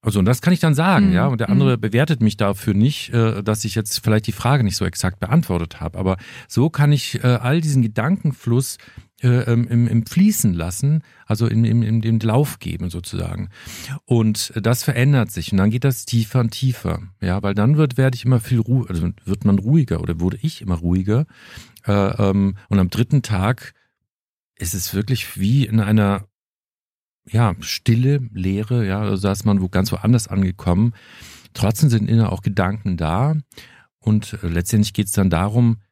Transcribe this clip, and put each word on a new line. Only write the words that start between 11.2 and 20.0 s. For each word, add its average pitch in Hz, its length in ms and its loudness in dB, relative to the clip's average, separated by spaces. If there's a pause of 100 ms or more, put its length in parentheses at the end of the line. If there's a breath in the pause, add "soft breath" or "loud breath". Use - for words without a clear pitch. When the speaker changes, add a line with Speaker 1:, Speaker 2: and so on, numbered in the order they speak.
Speaker 1:
also 113 220 0
in, 110 180 2
in, 113 160 2
in 110 200 0
den 113 180 2
Lauf 113 400 0
geben 90 320 -8
sozusagen. 90 580 -8 (540 loud breath)
Und 110 480 0 (100)
das 117 220 0
verändert 131 480 2
sich - 200 -8
und 101 60 0
dann 98 140 2
geht 123 140 -4
das 135 200 -2
tiefer 117 360 0
und 113 100 0
tiefer, 87 480 -4 (220)
ja, 95 200 0
weil 101 140 -2
dann 113 220 2
wird, 147 200 0
werde 131 180 2
ich - 100 -8
immer 123 160 2
viel 120 180 0
ru-, 120 280 0
also 85 220 -2 (140)
wird 101 220 -4
man 101 120 4
ruhiger 113 440 2